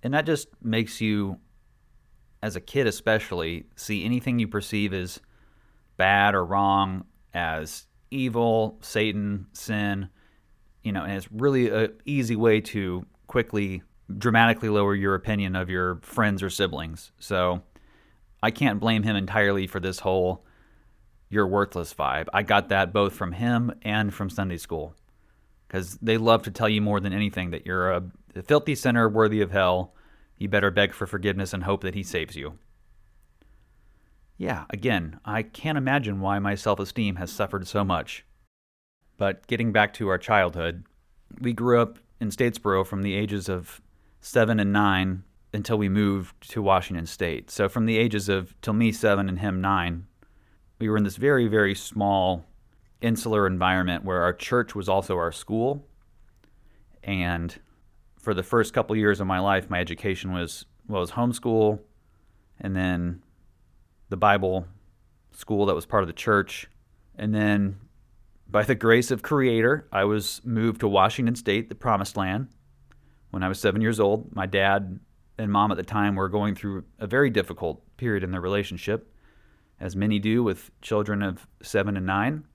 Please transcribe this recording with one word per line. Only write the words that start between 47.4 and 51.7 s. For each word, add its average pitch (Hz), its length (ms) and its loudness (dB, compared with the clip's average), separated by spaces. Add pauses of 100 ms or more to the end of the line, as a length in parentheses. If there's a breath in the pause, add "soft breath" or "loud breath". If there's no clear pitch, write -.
So 101 160 0
from 110 200 0
the 113 100 2
ages 107 320 2
of, 95 320 -2
till 110 140 -2
me, 113 180 4
seven 101 380 2
and 90 80 -4
him, 92 240 -2
nine, 90 440 0 (720 soft breath)
we 110 120 0
were 107 80 2
in 104 60 4
this 95 120 -2
very, 127 300 2
very 104 280 4